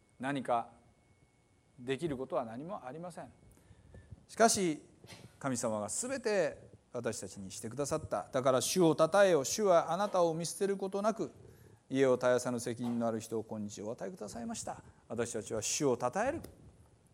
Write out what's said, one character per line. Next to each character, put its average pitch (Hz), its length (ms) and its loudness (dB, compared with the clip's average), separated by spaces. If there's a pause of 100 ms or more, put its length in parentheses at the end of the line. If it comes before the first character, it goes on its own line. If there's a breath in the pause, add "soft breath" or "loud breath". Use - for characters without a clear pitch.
(200)
何 135 240 -4
か 117 260 -2 (1080)
で 127 180 -4
き 160 80 -4
る 143 120 -4
こ 127 100 -6
と 180 80 -6
は 143 80 0
何 117 220 -10
も 175 200 -12
あ 127 60 -10
り 156 80 -14
ま 170 140 -12
せ 175 80 -14
ん。 123 100 -16 (960 loud breath)
し - 80 -20
か 226 140 6
し、 180 340 0 (560 loud breath)
神 135 160 -2
様 113 240 -2
が 101 80 -4
す 247 220 -6
べ 269 100 -6
て 196 500 -2 (220)
私 117 300 -4
た 98 80 -12
ち - 100 -14
に 95 100 -12
し - 120 -12
て 113 80 -8
く 113 80 -8
だ 143 80 -2
さ 156 100 -2
っ 151 60 -4
た。 - 280 -4
だ 131 120 0
か 131 100 4
ら、 127 100 4
「主 - 200 0
を 160 120 8
た 160 140 6
た 202 180 8
え 185 60 6
よ。 143 140 4
主 - 180 -2
は 165 300 6
あ - 20 0
な 202 140 -2
た 185 120 2
を 165 120 4
見 165 120 -4
捨 - 140 -8
て 196 80 0
る 196 80 0
こ 196 140 -4
と 202 120 -2
な 220 120 2
く、 165 180 -4 (580 loud breath)
家 135 160 4
を 127 120 6
絶 123 100 2
や 123 140 4
さ 127 100 -2
ぬ 120 80 -2
責 120 240 -6
任 120 160 -2
の 117 80 0
あ 113 40 2
る 113 100 -4
人 113 180 -4
を 107 60 -6
今 110 160 -8
日 104 200 -10
お 104 120 -8
与 180 120 -10
え 190 60 -8
く 185 60 -14
だ 208 100 -10
さ 226 140 -10
い 233 40 -8
ま 226 80 -6
し - 120 -10
た。」 - 180 -10 (240 loud breath)
私 117 240 -4
た 110 100 -6
ち 104 120 -8
は 110 80 -2
主 - 240 -2
を 127 100 6
た 123 160 -2
た 214 160 0
え 285 60 -2
る。 339 80 -10 (720)